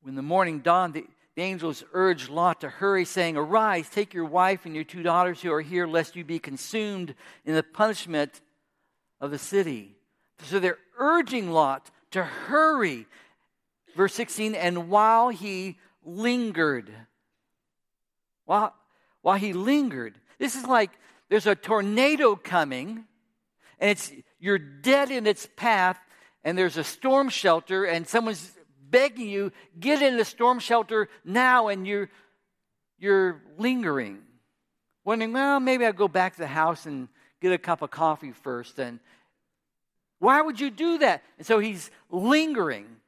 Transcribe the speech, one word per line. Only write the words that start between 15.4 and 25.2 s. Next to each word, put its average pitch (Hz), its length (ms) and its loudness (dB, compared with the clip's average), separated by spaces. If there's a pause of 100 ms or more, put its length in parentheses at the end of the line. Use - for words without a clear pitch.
lingered," 175 840 -2 (1500)
while, 202 300 0 (480)
while 190 160 2
he 202 140 -4
lingered. 190 680 -2 (200)
This 262 180 -4
is 247 100 -10
like 226 240 2 (380)
there's 208 180 2
a 208 80 4
tornado 220 800 2
coming, 175 720 -4 (720)
and 202 120 2
it's, - 200 -4 (300)
you're 190 180 -2
dead 202 520 0
in 240 160 -2